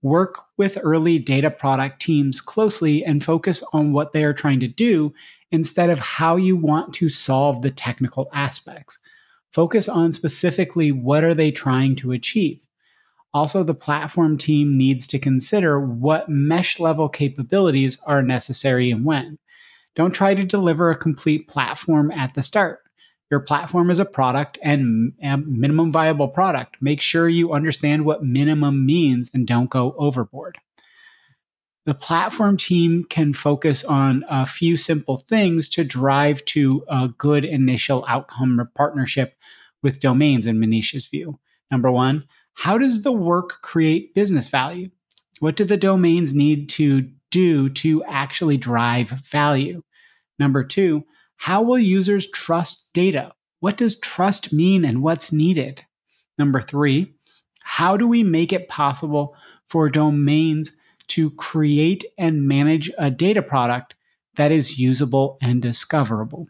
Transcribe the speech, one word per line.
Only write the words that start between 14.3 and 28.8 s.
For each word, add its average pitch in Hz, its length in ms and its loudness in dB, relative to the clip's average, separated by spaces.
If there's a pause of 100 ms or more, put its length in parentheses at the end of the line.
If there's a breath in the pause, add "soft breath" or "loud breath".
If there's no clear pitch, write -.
team 147 400 2
needs 131 300 2
to 139 120 -4
consider 143 600 0
what 139 500 -2
mesh 156 520 0
level 160 280 0
capabilities 139 1000 0
are 143 160 2
necessary 127 680 0
and 117 140 -2
when. 156 340 -4 (560 soft breath)
Don't 175 180 0
try 196 220 2
to 196 100 -2
deliver 175 460 0
a 156 60 0
complete 156 520 -2
platform 147 640 0
at 139 240 -6
the 135 80 -4
start. 190 380 -2 (500 soft breath)
Your 143 100 2
platform 170 500 0
is 170 80 2
a 196 60 2
product 135 580 -2
and 135 600 0
a 139 160 -2
minimum 151 520 0
viable 156 380 0
product. 165 540 -2
Make 143 180 0
sure 170 280 0
you 170 260 2
understand 147 500 0
what 156 180 0
minimum 139 640 2